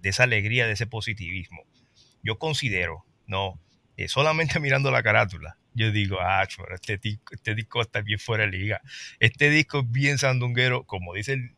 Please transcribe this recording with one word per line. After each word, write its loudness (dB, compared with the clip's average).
de 0
esa 4
alegría, 2
de 2
ese -2
positivismo. -8
Yo -2
considero, -2
¿no? -4
Eh, -6
solamente 0
<laughs> -2
mirando 2
la 2
carátula, 2
yo 2
digo, 0
"Ah, 2
pero -14
este -6
disco, -8
este -4
disco -4
está -4
bien -2
fuera -2
de 0
liga. -4
Este 6
disco 2
es -2
bien 2
sandunguero", 2
como -8
dice -4
el, -8